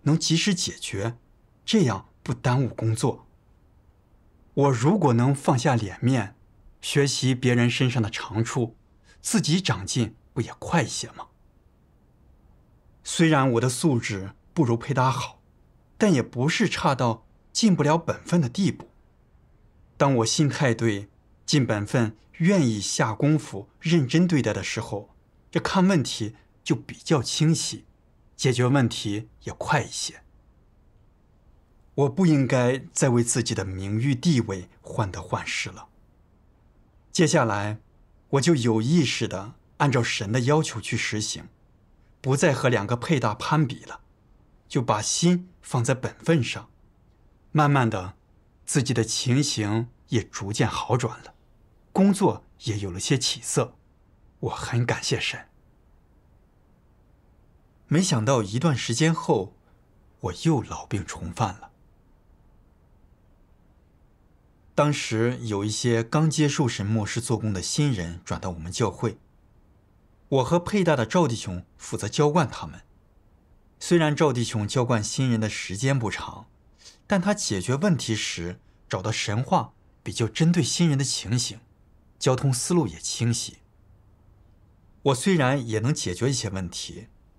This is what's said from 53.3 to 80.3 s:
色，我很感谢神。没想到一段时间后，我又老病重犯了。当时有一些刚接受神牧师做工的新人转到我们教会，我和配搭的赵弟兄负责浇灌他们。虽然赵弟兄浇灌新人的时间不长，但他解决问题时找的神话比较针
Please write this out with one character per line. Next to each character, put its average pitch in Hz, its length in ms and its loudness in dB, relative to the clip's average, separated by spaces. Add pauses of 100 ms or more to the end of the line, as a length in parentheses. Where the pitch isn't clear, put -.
色， - 360 -4 (640)
我 113 100 -6
很 - 340 -2
感 120 160 -2
谢 - 200 -4
神。 - 280 -8 (2500)
没 165 160 2
想 127 220 0
到 123 180 4
一 104 160 -4
段 156 180 0
时 - 160 -4
间 160 220 2
后， - 400 -2 (640)
我 90 140 -8 (120)
又 160 180 2
老 - 240 -12
病 92 200 -4
重 - 260 -12
犯 98 220 -2
了。 - 160 -20 (3000)
当 147 180 4
时 120 500 -2
有 104 220 -2
一 110 60 -2
些 117 320 0
刚 151 260 2
接 147 200 2
受 143 180 0
神 104 180 -4
牧 104 220 0
师 - 140 -6
做 117 180 -2
工 107 140 -4
的 90 100 -4
新 147 300 0
人 87 320 -6
转 - 160 -6
到 95 100 -6
我 82 80 -8
们 85 140 -10
教 107 180 0
会， - 280 -4 (1080)
我 131 160 2
和 170 140 2
配 190 240 -2
搭 160 140 4
的 113 100 0
赵 170 220 2
弟 117 80 -4
兄 90 280 -8 (120)
负 - 200 -10
责 101 120 -6
浇 147 200 2
灌 151 200 2
他 - 180 -12
们。 - 160 -16 (960)
虽 - 180 2
然 151 200 4
赵 147 160 4
弟 120 100 0
兄 104 240 -2
浇 123 180 0
灌 117 160 2
新 131 300 -2
人 113 80 2
的 110 100 0
时 - 280 -8
间 135 200 0
不 110 140 -2
长， - 380 -10 (580)
但 196 140 2
他 202 120 2
解 104 300 -4
决 127 140 -2
问 170 200 2
题 110 200 -2
时 87 420 -8 (300)
找 98 120 -4
的 107 120 -4
神 107 280 -4
话 135 340 0 (280)
比 - 100 -8
较 113 140 0
针 160 240 2